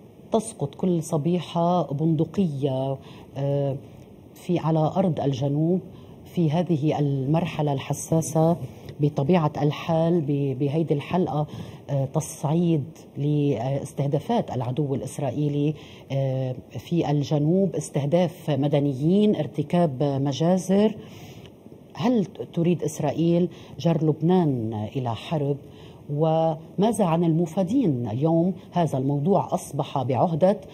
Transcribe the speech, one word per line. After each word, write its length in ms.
تسقط 420
كل 280
صبيحة 880
بندقية، 1040
آه، 400
في، 240
على 200
أرض 420
الجنوب 600
في 260
هذه 480
المرحلة 760
الحساسة 840
بطبيعة 520
الحال 580
ب-، 380
بهيدي 360
الحلقة، 520
آه، 140
تصعيد 800
لاستهدافات 1300
العدو 440
الإسرائيلي، 800
آه، 420
في 400
الجنوب، 680
استهداف 760
مدنيين، 840
ارتكاب 680
مجازر. 920
هل 280
تريد 580
إسرائيل 680
جر 260
لبنان 680
إلى 180
حرب؟ 420
وماذا 880
عن 200
المفادين؟ 840
اليوم 460
هذا 280
الموضوع 560
أصبح 480
بعهدة 580